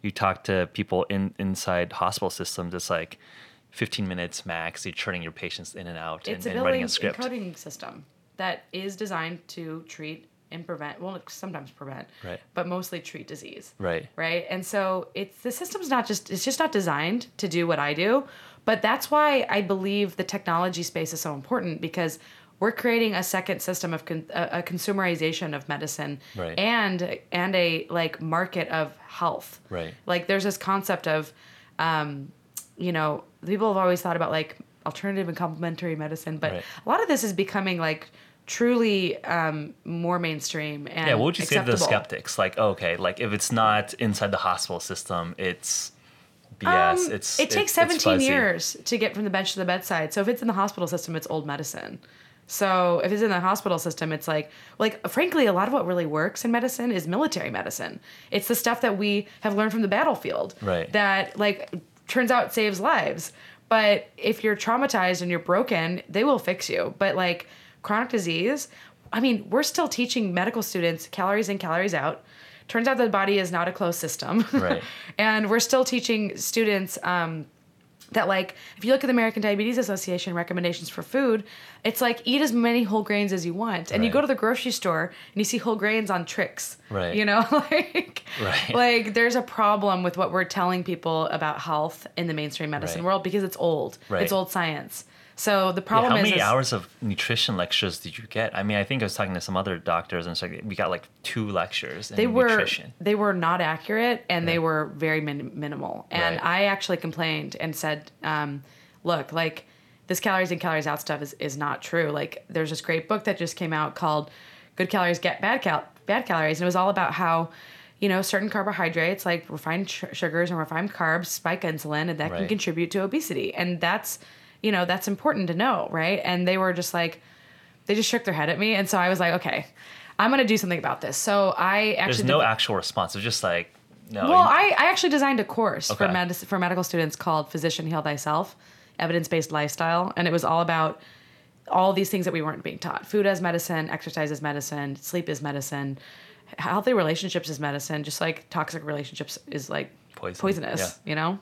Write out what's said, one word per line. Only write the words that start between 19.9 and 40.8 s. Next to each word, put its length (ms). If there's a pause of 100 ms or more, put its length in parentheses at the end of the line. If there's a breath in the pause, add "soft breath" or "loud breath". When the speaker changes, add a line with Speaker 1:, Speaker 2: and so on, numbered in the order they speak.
Speaker 2:
the 80
technology 600
space 300
is 60
so 140
important, 480
because 360 (440 loud breath)
we're 100
creating 420
a 100
second 380
system 320
of 120
con-, 280
a, 260
a 40
consumerization 880
of 140
medicine 540 (140 loud breath)
Speaker 1:
Right. 220
Speaker 2:
and, 600 (140)
and 200
a, 360
like, 320
market 480
of 300
health. 600 (100)
Speaker 1:
Right. 240 (120)
Speaker 2:
Like, 220
there's 180
this 120
concept 520
of, 240 (440 loud breath)
um, 540 (460)
you 160
know, 320 (200)
people 280
have 40
always 240
thought 140
about, 160
like, 240 (300)
alternative 420
and 80
complementary 600
medicine, 400
but 160
Speaker 1:
Right. 100 (220 loud breath)
Speaker 2:
a 40
lot 120
of 80
this 160
is 80
becoming, 460
like, 280 (380 loud breath)
truly, 800
um, 480 (100)
more 360
mainstream 680